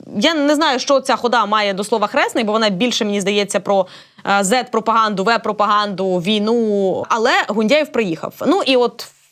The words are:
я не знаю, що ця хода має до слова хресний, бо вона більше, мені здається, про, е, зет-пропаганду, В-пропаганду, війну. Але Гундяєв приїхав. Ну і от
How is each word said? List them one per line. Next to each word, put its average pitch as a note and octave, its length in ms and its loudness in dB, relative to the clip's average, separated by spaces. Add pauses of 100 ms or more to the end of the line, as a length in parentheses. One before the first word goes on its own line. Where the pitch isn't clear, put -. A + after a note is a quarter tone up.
(180)
я C#4 160 2
не D4 220 2
знаю, C#4+ 240 0
що C4+ 200 2
ця C4 160 -2
хода A#3 300 0
має G#3 280 0
до F#3+ 100 -4
слова G#3 240 -2
хресний, D4+ 360 0
бо G#3 80 -2
вона A3 180 2
більше, A3+ 360 -2
мені G3+ 160 -2
здається, G3+ 380 0
про, F#3+ 280 0 (520)
е, G3+ 40 2
зет-пропаганду, A3 800 0
В-пропаганду, G#3 960 0
війну. G#3 920 0
Але A#3 220 0 (160)
Гундяєв A#3 440 0
приїхав. G#3 420 -4 (140)
Ну F4+ 180 2
і B3+ 100 2
от A#3+ 280 0 (280)